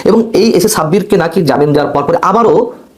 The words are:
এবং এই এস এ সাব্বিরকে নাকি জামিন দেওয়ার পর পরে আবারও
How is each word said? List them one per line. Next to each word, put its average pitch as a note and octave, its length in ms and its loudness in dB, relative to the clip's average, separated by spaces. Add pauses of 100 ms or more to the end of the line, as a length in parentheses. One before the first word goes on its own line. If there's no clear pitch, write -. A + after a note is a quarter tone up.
এবং A3+ 280 2
এই A3 180 2
এস F3+ 140 2
এ - 20 0
সাব্বিরকে F#3 500 0
নাকি E3+ 240 -2
জামিন C#3+ 320 0
দেওয়ার D3 200 0
পর C#3 100 -2
পরে E3+ 180 -2
আবারও G#3 520 0 (240)